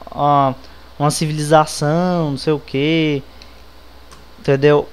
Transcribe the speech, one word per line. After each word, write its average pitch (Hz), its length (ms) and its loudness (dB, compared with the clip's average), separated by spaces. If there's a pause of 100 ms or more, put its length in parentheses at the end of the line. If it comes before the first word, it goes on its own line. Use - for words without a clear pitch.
(120)
uma, 143 440 0 (420)
uma 143 120 2
civilização, 156 1200 0
não 131 60 -6
sei 156 140 -2
o 147 80 -2
quê. 151 600 -2 (1160)
Entendeu? 143 540 2